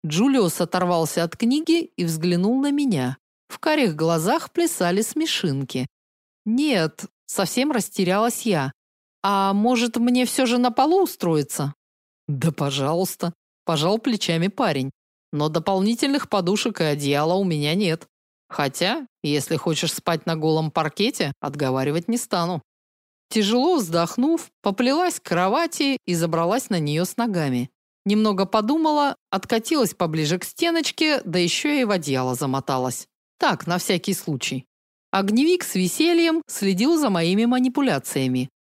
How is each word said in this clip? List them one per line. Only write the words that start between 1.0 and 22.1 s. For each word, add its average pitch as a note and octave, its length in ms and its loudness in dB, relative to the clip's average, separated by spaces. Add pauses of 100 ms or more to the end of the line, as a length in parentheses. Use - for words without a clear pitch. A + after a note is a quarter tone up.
от E3+ 100 -8
книги D#4+ 640 0
и F3 80 -2
взглянул F3 560 0
на C#4+ 100 0
меня. F#3 460 0 (320)
В - 100 -16
карих G3+ 380 2
глазах E3 540 0
плясали G3 500 0
смешинки. C#3 840 -2 (600)
«Нет», A3+ 600 0 (200)
совсем B3+ 480 0
растерялась G#3 720 0
я. D3 280 0 (500)
«А G3 300 2
может, A#3 460 2
мне B3 280 2
все B3+ 200 0
же A#3+ 120 2
на B3 140 2
полу D#4+ 320 4
устроиться?» D3+ 720 -2 (560)
«Да, D3 240 0
пожалуйста», D3+ 800 -2 (320)
пожал E3+ 340 0
плечами F#3 480 0
парень. C#3 440 -2 (420)
«Но D3+ 160 0
дополнительных G#3 800 0
подушек G3+ 500 0
и E3 60 2
одеяла D3 480 0
у G3 100 2
меня D#3 320 0
нет. F3 320 -2 (400)
Хотя, F#3 580 -2 (160)
если D3 360 -2
хочешь E3 360 -2
спать - 320 -4
на E3 120 -2
голом D#3 340 0
паркете, D#3+ 680 -2
отговаривать C#3+ 680 -2
не A#3 100 -2